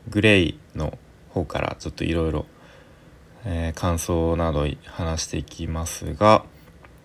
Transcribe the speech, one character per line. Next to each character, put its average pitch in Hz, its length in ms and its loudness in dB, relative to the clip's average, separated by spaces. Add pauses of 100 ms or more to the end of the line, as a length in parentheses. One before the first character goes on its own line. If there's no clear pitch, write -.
グ 104 140 0
レ 104 180 6
イ - 180 0 (160)
の 78 220 -4 (320)
方 87 160 -2
か - 160 -4
ら - 180 -4
ち - 100 -10
ょ - 20 -8
っ - 40 -10
と - 100 -6
い 82 80 0
ろ 82 160 0
い 78 40 -2
ろ、 76 140 -4 (1000)
え 82 320 -2
ー、 - 20 -16
感 85 200 0
想 82 380 0
な 82 160 0
ど 73 140 0 (200)
話 82 380 -4
し - 20 -8
て - 100 -6
い 76 80 -4
き - 220 -10
ま 82 180 -4
す - 300 -6
が、 107 320 6 (580)